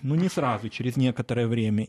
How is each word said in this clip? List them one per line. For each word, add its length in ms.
Ну, 140
не 140
сразу, 400
через 280
некоторое 480
время. 440